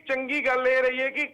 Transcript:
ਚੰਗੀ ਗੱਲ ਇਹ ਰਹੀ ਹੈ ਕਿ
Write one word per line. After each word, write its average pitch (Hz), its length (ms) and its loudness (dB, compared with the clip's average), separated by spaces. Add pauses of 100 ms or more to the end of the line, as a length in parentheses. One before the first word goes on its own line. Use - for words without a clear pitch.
ਚੰਗੀ 262 380 -2
ਗੱਲ 254 220 2
ਇਹ 262 160 4
ਰਹੀ 254 180 0
ਹੈ 269 80 -2
ਕਿ - 240 -4